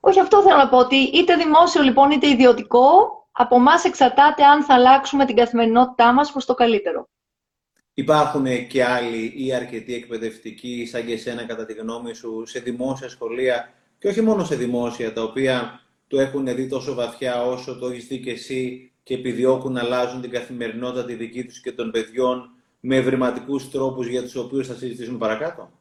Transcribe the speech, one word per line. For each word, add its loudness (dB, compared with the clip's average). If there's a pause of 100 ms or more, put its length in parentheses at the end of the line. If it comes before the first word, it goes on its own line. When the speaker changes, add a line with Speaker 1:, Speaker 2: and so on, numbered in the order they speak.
Speaker 1:
Όχι, 4
αυτό 4
θέλω 6
να 6
πω, 4
ότι 4
είτε 2
δημόσιο, 4
λοιπόν, 4
είτε 2
ιδιωτικό, 4 (140)
από 2
εμάς 4
εξαρτάται 4
αν 8
θα 4
αλλάξουμε 4
την -2
καθημερινότητά 2
μας 0
προς -8
το -2
καλύτερο. -2 (880)
Speaker 2:
Υπάρχουν 0
και -2
άλλοι -4
ή -6
αρκετοί -8
εκπαιδευτικοί, -12
σαν -10
και -6
εσένα, -10
κατά -12
τη -16
γνώμη -12
σου, -12
σε -12
δημόσια -8
σχολεία, -6 (260)
και -4
όχι -4
μόνο 0
σε -6
δημόσια, -6
τα -6
οποία -4 (260)
το -2
έχουν -4
δει -6
τόσο -8
βαθιά -6
όσο -8
το -10
έχεις -12
δει -10
και -10
εσύ -10 (100)
και -8
επιδιώκουν -2
να -6
αλλάζουν -4
την -14
καθημερινότητα -10
τη -12
δική -12
τους -20
και -12
των -8
παιδιών -4 (260)
με -2
ευρηματικούς -4
τρόπους -6
για -6
τους -14
οποίους -8
θα -12
συζητήσουμε -12
παρακάτω; -8 (100)